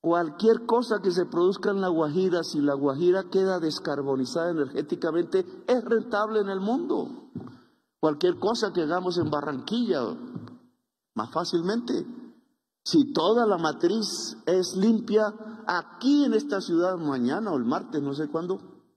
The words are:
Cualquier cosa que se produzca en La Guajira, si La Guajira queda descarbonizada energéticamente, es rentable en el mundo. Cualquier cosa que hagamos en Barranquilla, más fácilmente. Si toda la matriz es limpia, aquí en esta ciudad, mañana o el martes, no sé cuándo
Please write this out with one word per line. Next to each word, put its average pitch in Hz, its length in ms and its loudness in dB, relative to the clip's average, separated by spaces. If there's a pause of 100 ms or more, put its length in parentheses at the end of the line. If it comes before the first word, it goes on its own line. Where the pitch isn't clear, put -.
Cualquier 175 640 2
cosa 226 340 2
que 185 120 0
se 175 120 2
produzca 185 460 0
en 196 100 0
La 190 60 0
Guajira, 170 560 2
si 160 180 -4
La 143 140 2
Guajira 170 560 2
queda 190 300 2
descarbonizada 143 880 -2
energéticamente, 165 960 -2 (220)
es 247 160 2
rentable 220 560 0
en 196 80 0
el 196 100 -2
mundo. 220 720 -4 (720)
Cualquier 160 400 2
cosa 214 320 0
que 165 100 0
hagamos 175 360 0
en 165 120 0
Barranquilla, 151 680 -2 (1120)
más 113 160 -6
fácilmente. 180 760 -2 (800)
Si - 280 4
toda 220 340 4
la 202 100 4
matriz 175 800 -2 (100)
es 180 280 2
limpia, 214 580 2 (320)
aquí 269 600 2
en 233 100 2
esta 208 260 0
ciudad, 175 360 0
mañana 151 560 0
o 151 40 0
el 123 80 0
martes, 151 380 -2
no 139 120 -4
sé 151 120 -4
cuándo 175 320 -4 (380)